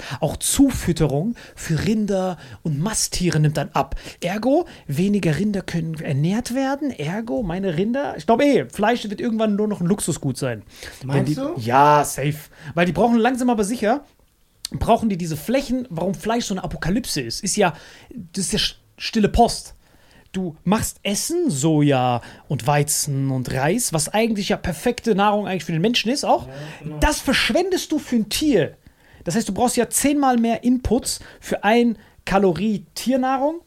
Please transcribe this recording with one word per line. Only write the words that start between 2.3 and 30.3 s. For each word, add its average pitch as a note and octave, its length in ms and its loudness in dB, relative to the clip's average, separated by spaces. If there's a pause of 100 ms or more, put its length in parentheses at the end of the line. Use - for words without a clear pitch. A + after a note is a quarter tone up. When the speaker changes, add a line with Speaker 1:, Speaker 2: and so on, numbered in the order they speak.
Speaker 1:
und D3 160 -2
Masttiere F3 600 0
nimmt D3+ 180 2
dann C#3+ 160 -4
ab. - 220 0 (260)
Ergo, A#3 440 2 (220)
weniger F3+ 500 2
Rinder G3 240 0
können D#3+ 400 -4
ernährt F3+ 540 -2
werden. C4+ 340 -2
Ergo, A3+ 540 -4
meine F#3 340 -2
Rinder, A#3+ 400 -2
ich - 80 -12
glaub A#3 160 4
eh, C4 280 4
Fleisch A3 380 0
wird G#3 140 -8
irgendwann A3 340 0
nur G#3+ 120 0
noch G3 120 -4
ein E3+ 80 0
Luxusgut D3+ 500 -2
sein. A#2 260 -4 (380)
Wenn C3 60 -10
Speaker 2:
Meinst C#3 240 2
Speaker 1:
die D#3 40 -2
Speaker 2:
du? C#4 220 -6
Speaker 1:
Ja, C#3 460 6
safe. C#3+ 320 -2 (380)
Weil F3 140 2
die F#3 60 0
brauchen A#3 240 4
langsam B3 320 2
aber A3 140 2
sicher, A#3 400 0 (680)
brauchen A3 380 2
die F#3+ 80 0
diese D#3+ 200 -4
Flächen, B3+ 520 -2
warum E3+ 260 -2
Fleisch A#3 300 -2
so - 80 -4
eine F#3 100 -4
Apokalypse E3+ 580 -2
ist. A#2 220 -6
Ist F#3+ 120 -2
ja, F3+ 180 4 (600)
das F#3+ 120 -4
ist - 80 -4
ja G#3+ 60 0
sch-, - 160 -2 (220)
stille - 320 0
Post. - 460 2 (560)
Du F3+ 340 -6
machst G#3+ 380 0
Essen, D#4 460 -2
Soja C#3 720 2 (300)
und B2+ 180 -4
Weizen D3 640 0
und C3 220 -4
Reis, D#3 400 0
was D#3 160 -2
eigentlich G#3+ 400 0
ja G3+ 80 0
perfekte A3+ 580 -2
Nahrung G3+ 320 2
eigentlich F#3 160 -4
für - 80 -6
den D#3+ 100 0
Menschen A3 300 0
ist C#4+ 140 -2
auch. G3 220 0
Speaker 2:
Ja, C3 60 -16 (300)
genau. D3+ 160 -10
Speaker 1:
Das D4 220 2
verschwendest C#4+ 720 0
du D4+ 80 0
für - 180 -2
ein G#3+ 100 0
Tier. A#3 480 2 (480)
Das E3+ 120 -6
heißt, A3+ 120 0
du G3+ 60 -4
brauchst A#3 240 2
ja A3+ 120 2
zehnmal C#4 480 2